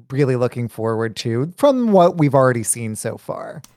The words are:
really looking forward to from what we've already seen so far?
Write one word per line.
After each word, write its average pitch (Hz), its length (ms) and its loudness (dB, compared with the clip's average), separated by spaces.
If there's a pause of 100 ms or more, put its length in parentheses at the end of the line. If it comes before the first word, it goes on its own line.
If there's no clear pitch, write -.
(100)
really 131 260 0
looking 120 320 -2
forward 113 480 -4
to 123 420 -4
from 254 340 2
what 180 240 6
we've 147 180 2
already 127 280 4
seen 110 340 -6
so - 220 -8
far? - 420 -12 (160)